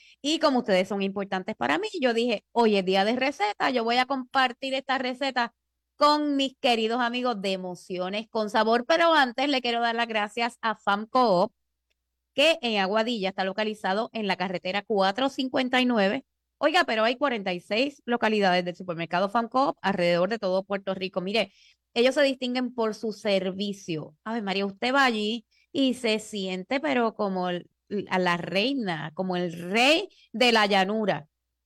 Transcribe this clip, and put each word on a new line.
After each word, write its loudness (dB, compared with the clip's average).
Y 0
como 4
ustedes 2
son -4
importantes -4
para 0
mí, -6
yo 2
dije, -2
"Hoy 4
es 0
día 2
de 0
receta, -2
yo 0
voy 0
a 2
compartir -2
esta -4
receta -4
con 2
mis -2
queridos 2
amigos -2
de -2
Emociones -6
con -2
Sabor". 2
Pero 4
antes 2
le 0
quiero -2
dar 0
las -2
gracias -4
a -2
Fam -2
Coop, 4
que 4
en -2
Aguadilla 0
está -2
localizado -2
en -4
la 0
carretera -4
cuatro 2
cincuenta 0
y 2
nueve. 2
Oiga, 2
pero 0
hay 2
cuarenta -2
y -4
seis -2
localidades 2
del -6
supermercado -2
Fam -2
Coop 0
alrededor 2
de -4
todo 0
Puerto -6
Rico. -6
Mire, -2
ellos 4
se 4
distinguen 0
por -2
su -6
servicio. -4
Ave -6
María, -2
usted -4
va 4
allí -2
y 2
se -2
siente, -6
pero 0
como -2
el, -6
a 0
la 2
reina, -4
como -4
el -2
rey 2
de 4
la 4
llanura, 0